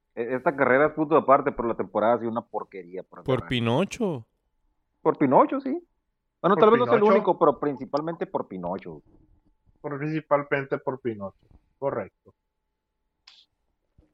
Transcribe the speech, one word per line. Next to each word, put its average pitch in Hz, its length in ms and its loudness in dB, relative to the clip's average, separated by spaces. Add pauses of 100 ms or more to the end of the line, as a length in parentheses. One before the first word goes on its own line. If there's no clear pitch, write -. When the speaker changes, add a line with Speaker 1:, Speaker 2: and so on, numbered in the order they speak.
(140)
Speaker 1:
E-, 117 220 -6
esta 139 180 0
carrera 135 320 4
es 151 60 -2
punto 156 220 0
de 139 80 6
aparte, 135 300 4
pero 117 160 -4
la 110 80 -2
temporada 107 380 0
ha 113 40 2
sido 113 120 -6
una 117 120 -6
porquería 92 600 -12
para 180 200 -20
Speaker 2:
Por 127 180 -2
Speaker 1:
Ferrari. 127 160 -6
Speaker 2:
Pinocho. 135 720 -2 (760)
Speaker 1:
Por 151 160 0
Pinocho, 262 420 4
sí. 269 100 -8 (680)
Bueno, 180 160 2
Speaker 3:
Por - 40 0
Speaker 1:
tal 214 100 6
vez 233 80 6
no 247 80 -2
es 233 60 0
el 220 80 4
Speaker 3:
Pinocho. 214 160 4
Speaker 1:
único, 190 220 0
pero 151 200 2
principalmente 151 680 -6
por - 220 -6
Pinocho. 90 540 -10 (760)
Speaker 3:
Por, 143 180 -10
principalmente 143 800 -2
por 131 220 -8
Pinocho, 104 360 -8 (420)
correcto. 127 560 -10 (1800)